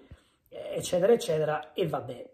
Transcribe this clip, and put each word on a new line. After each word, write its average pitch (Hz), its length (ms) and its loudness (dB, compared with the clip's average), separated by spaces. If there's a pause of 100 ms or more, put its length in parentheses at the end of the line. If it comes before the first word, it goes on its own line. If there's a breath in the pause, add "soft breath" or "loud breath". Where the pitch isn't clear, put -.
(500 soft breath)
eh, - 260 -10
eccetera, 180 360 2
eccetera, 156 640 2
e 185 140 0
vabbè. 127 460 -8